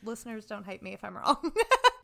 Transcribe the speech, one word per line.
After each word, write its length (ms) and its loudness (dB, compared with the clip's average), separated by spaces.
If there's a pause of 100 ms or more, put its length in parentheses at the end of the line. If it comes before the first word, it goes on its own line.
Listeners, 440 -12
don't 200 -12
hate 160 -12
me 120 -12
if 100 -16
I'm 120 -12
wrong. 400 0
<laughs> 60 4 (420)